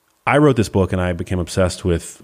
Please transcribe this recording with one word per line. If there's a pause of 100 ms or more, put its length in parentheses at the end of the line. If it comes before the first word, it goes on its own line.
(260)
I
wrote
this
book
and
I
became
obsessed
with,